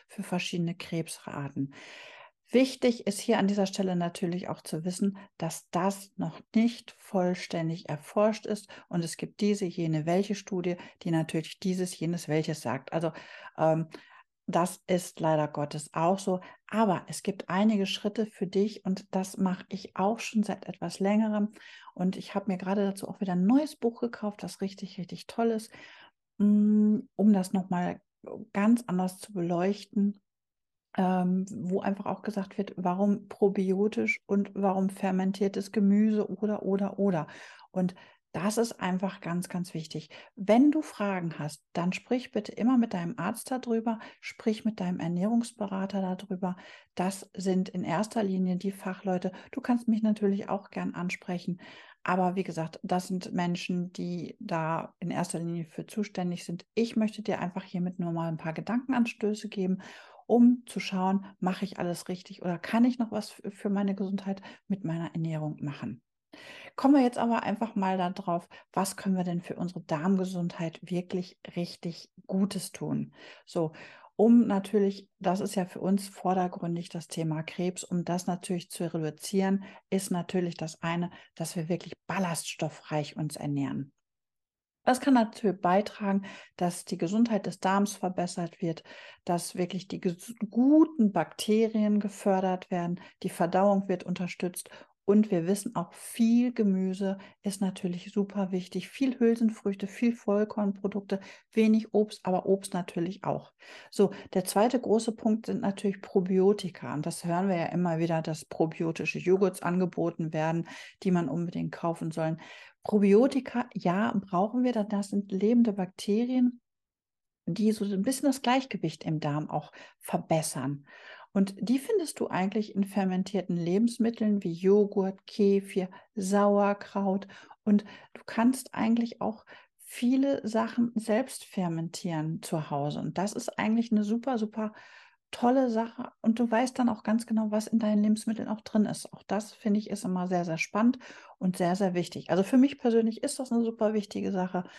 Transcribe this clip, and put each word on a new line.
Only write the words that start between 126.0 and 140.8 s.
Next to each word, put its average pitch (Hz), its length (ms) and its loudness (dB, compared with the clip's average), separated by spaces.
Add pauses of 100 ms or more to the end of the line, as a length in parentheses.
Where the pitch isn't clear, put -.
Sauerkraut. 202 1120 2 (380)
Und 208 200 6 (280)
du - 120 -20
kannst - 480 0
eigentlich 233 480 0
auch 220 240 -4 (340)
viele 269 680 0
Sachen 226 480 0
selbst 220 500 -2
fermentieren 165 960 -4
zu 156 300 -4
Hause. 147 300 -2
Und - 180 -6
das 196 140 -2
ist - 260 -8
eigentlich 226 320 0
eine 208 140 2
super, 233 340 -2
super 214 340 -4 (600)
tolle 262 380 2
Sache. 226 500 -4
Und 226 180 2
du 240 100 2
weißt 233 300 0
dann 247 100 4
auch 220 140 -4
ganz 226 240 0
genau, 220 240 0
was 214 160 0
in 226 140 2
deinen 214 240 4
Lebensmitteln 214 440 0
auch 214 120 -6
drin 214 240 2
ist. - 280 -6
Auch - 140 -18
das, 214 260 -4
finde 214 280 0
ich, 214 100 -8
ist 202 140 -6
immer 180 240 -2
sehr, 180 160 2
sehr 165 140 -2
spannend 226 420 2 (380)